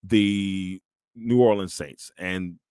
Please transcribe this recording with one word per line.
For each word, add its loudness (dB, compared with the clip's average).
the 0
New 0
Orleans 2
Saints, -14
and -6